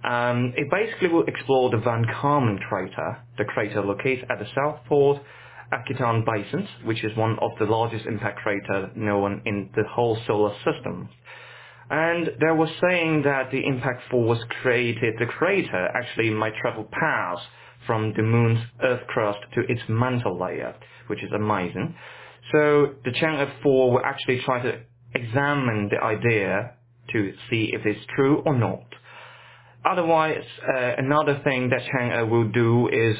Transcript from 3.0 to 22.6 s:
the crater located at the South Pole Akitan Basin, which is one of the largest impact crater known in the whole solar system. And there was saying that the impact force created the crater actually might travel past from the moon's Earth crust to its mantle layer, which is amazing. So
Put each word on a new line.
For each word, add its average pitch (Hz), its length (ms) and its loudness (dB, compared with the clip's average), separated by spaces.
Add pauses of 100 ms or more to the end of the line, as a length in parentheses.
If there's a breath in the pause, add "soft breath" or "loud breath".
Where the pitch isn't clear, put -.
the 104 80 0
crater 107 360 -2
located 101 480 -2
at 113 100 -2
the 104 60 -8 (100)
South 151 320 -2
Pole 143 320 4 (540 loud breath)
Akitan 120 500 0
Basin, 113 440 -4 (180)
which 113 180 -2
is 113 140 -4
one 110 240 0
of 107 160 0
the 110 80 0
largest 113 400 0
impact 101 320 -4
crater 98 580 -2
known 101 500 0
in 101 300 -4
the 110 140 2
whole 117 260 0 (120)
solar 104 260 2 (100)
system. 95 460 -4 (800 loud breath)
And 165 400 0 (100)
there 160 140 4
was 160 160 2 (100)
saying 165 440 2
that 135 280 0
the 135 140 -2
impact 127 460 -2
force 117 280 2 (220)
created 120 560 2
the 120 80 0
crater 160 720 0
actually 113 340 -2
might 110 320 0
travel 110 300 -4
past 104 500 -2 (440 loud breath)
from 110 300 0
the 110 80 0
moon's 117 360 4 (240)
Earth 123 240 0
crust 104 320 -2 (160)
to 123 60 2 (100)
its 117 180 -2
mantle 120 500 0
layer, 82 360 -6 (320 loud breath)
which 104 160 -8
is - 100 -8
amazing. 92 640 -2 (560 loud breath)
So 147 420 4 (120)